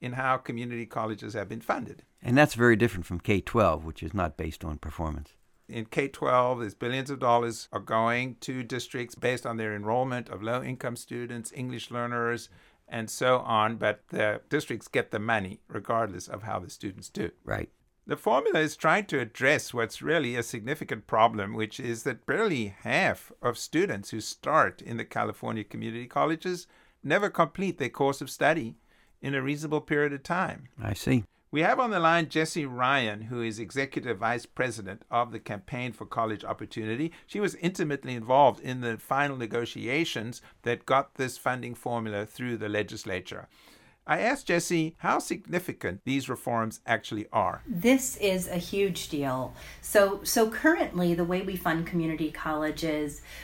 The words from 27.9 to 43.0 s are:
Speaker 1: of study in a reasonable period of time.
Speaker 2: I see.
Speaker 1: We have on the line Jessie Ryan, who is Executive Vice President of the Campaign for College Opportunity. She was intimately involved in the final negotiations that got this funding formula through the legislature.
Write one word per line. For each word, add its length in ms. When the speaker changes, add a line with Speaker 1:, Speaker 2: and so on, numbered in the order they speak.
Speaker 1:
of 80
study 460
in 140
a 40
reasonable 420
period 300
of 120
time. 440
Speaker 2:
I 120
see. 280
Speaker 1:
We 100
have 180
on 100
the 80
line 300
Jessie 360
Ryan, 580
who 200
is 160
Executive 600
Vice 280
President 640
of 220
the 80
Campaign 520
for 140
College 380
Opportunity. 640
She 140
was 160
intimately 580
involved 460
in 220
the 160
final 380
negotiations 1080
that 240
got 300
this 220
funding 360
formula 500
through 340
the 100
legislature. 800